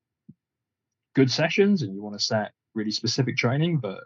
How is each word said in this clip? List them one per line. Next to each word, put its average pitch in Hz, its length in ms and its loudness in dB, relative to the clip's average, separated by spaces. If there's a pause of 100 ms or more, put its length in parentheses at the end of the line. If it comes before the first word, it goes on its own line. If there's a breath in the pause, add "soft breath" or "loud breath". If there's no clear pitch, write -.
(1120)
good 135 160 6
sessions 190 520 2
and 95 120 -4
you 98 80 -8
wanna 104 180 -10
set 107 340 -2 (200)
really 107 180 -2
specific 139 440 -2
training, 151 420 0
but 95 280 -6